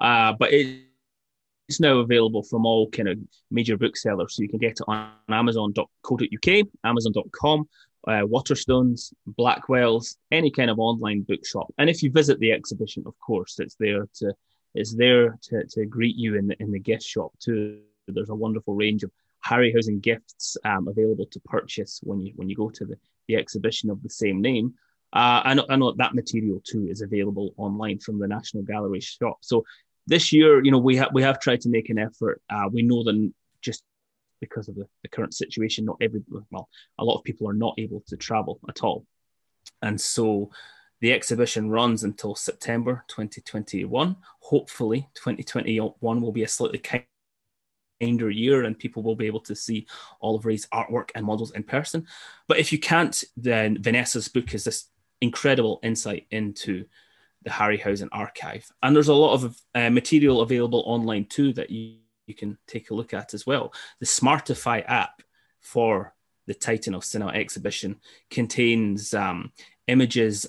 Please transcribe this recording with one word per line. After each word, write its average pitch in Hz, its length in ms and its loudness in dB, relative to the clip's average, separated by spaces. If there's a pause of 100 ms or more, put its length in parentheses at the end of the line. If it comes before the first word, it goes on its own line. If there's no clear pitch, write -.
uh, 117 320 4
but 113 180 2
it, 131 340 2 (840)
it's 147 100 -4
now 139 200 6
available 113 420 4
from 113 240 0
all 110 240 4
kind 110 180 -2
of 95 120 -2 (320)
major 110 260 0
booksellers. 101 580 -2
So 117 60 -4
you 101 80 -2
can 110 80 -4
get 110 140 0
it - 160 -10
on 107 240 -4 (180)
amazon 110 420 2
dot - 200 -4 (100)
co - 160 -2
dot 123 140 -2
U 107 80 -8
K, 202 240 4 (200)
amazon 113 280 2
dot 104 200 -4
com, 151 380 0 (380)
uh, 107 160 2
Waterstones, 127 920 0 (140)
Blackwell's, 120 880 2 (140)
any 156 180 4
kind 127 220 2
of 110 80 -2
online 110 420 0
bookshop. - 560 -6
And 151 140 4
if 165 100 -2
you 143 80 2
visit 143 300 4
the 110 120 4
exhibition, 107 540 -6
of 113 140 -16
course, 95 400 -6
it's - 200 -10
there 101 360 -2
to, 101 180 -4 (400)
it's 110 220 -6
there 120 480 6
to, 113 200 -4
to 110 220 -4
greet 117 300 -2
you 110 200 -2
in 98 120 0
the, 95 120 -2
in 107 120 -6
the 98 80 -4
gift 110 240 -2
shop - 360 -6
too. 104 400 -4 (280)
There's 107 240 -6
a 107 40 -6
wonderful 110 380 -4
range 107 300 0
of 98 80 -8 (340)
Harryhausen 113 560 4
gifts, - 640 -4
um, 98 220 0
available 104 400 0
to - 140 -16
purchase - 600 -8
when 98 180 -6
you, 95 160 -8
when 92 140 -8
you 95 60 -8
go 110 160 -4
to - 120 -14
the, 107 140 -12 (300)
the 110 80 0
exhibition 110 560 -2
of 101 100 -8
the - 80 -12
same 98 320 -2
name. 120 320 0 (400)
Uh, 120 320 4
I 131 80 2
know, 139 160 4
I 135 60 2
know 131 180 4
that - 220 -2
material 110 500 -2
too 104 240 -4
is 104 120 -8
available 101 540 -2
online 104 440 -4
from 107 180 -8
the 101 100 -2
National 104 360 -6
Gallery 101 360 -4
shop. - 420 -6
So 117 220 0 (440)
this 160 260 2
year, 151 320 10
you 139 60 6
know, 131 80 8
we 127 180 4
ha-, 131 160 2
we 131 80 6
have 135 180 4
tried 123 220 2
to 120 80 -2
make 113 220 0
an 110 80 0
effort. 110 500 -4
Uh, 101 220 -2
we 117 100 0
know 120 220 4
that 107 280 2 (300)
just - 220 -8 (580)
because - 280 -10
of 98 60 -14
the, 98 120 -12 (160)
the - 60 -16
current - 260 -6
situation, 110 500 -4
not - 160 -6
every, 107 220 -2 (260)
well, 95 180 -12 (300)
a - 80 -4
lot 117 140 2
of - 40 -18
people 107 240 -6
are 101 60 -4
not 110 240 -2
able 104 300 -8
to 98 100 -10
travel - 500 -6
at - 160 -10
all. - 220 -2 (760)
And 104 180 -4
so 104 480 -2 (500)
the 120 140 4
exhibition 113 560 0
runs 113 340 2
until 104 300 -6
September 120 760 -6
twenty 107 340 -10
twenty-one. 107 720 -4 (240)
Hopefully, 131 760 -4
twenty - 300 -8
twenty-one 113 800 -4
will 117 100 -4
be 110 120 -2
a 107 40 -4
slightly - 340 -4 (1200)
kinder 117 300 0
year 123 320 2
and 110 160 -4
people 113 240 -10
will 113 120 -2
be 107 120 -2
able 107 140 -4
to - 140 -10
see 110 300 -6 (340)
all 110 160 -2
of 110 100 -4
Ray's 110 280 -2
artwork 113 400 -4
and 110 100 -8
models 107 280 -4
in 104 120 -8
person. 156 440 -4 (400)
But 160 100 4
if 151 160 2
you 151 60 2
can't, - 440 2 (140)
then 110 420 2
Vanessa's 117 480 0
book - 280 -2
is 101 80 -8
this - 260 -6 (320)
incredible 120 600 2
insight 110 480 -4
into 101 520 -6 (600)
the 113 60 -10
Harryhausen 104 600 -2
archive. - 580 -12 (120)
And 131 120 6
there's 151 140 8
a 147 60 8
lot 147 200 6
of, 127 240 -2 (160)
uh, 120 160 2
material 123 520 4
available 120 440 2
online 113 400 -2
too 139 280 0
that 117 160 -8
you, 113 260 -12 (320)
you 107 60 -12
can 104 240 -10 (100)
take - 220 -12
a 110 40 -8
look 113 200 -8
at 101 200 -8
as 104 120 -12
well. 127 280 -2 (260)
The 123 60 -10
Smartify 135 800 0
app 117 360 -4 (400)
for 113 520 -2 (320)
the - 80 -8
Titan 110 400 -4
of 92 120 -8
Cinema 104 260 -6
exhibition 101 720 -6 (280)
contains, 113 840 0
um, 95 400 -4 (340)
images 123 600 2